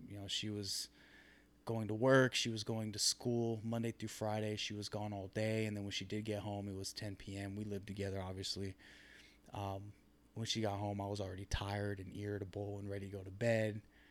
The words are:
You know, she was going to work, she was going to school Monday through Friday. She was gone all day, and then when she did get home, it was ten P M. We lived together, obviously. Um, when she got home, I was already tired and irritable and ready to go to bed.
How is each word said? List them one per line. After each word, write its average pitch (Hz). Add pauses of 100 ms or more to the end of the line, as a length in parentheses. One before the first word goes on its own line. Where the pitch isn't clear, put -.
You 101
know, 98
she 107
was 104 (800)
going 113
to 107
work, 131
she -
was 110
going 110
to 104
school 117
Monday 117
through 113
Friday. 107
She -
was 104
gone 104
all 95
day, 110
and 104
then 101
when 101
she 95
did 104
get 104
home, 101
it 95
was 95
ten 104
P 98
M. 98
We 107
lived 101
together, 98
obviously. 95 (800)
Um, 101 (440)
when 110
she 113
got 101
home, 101
I 101
was 101
already 95
tired 101
and 95
irritable 101
and 101
ready 98
to 95
go 98
to 95
bed. 110 (300)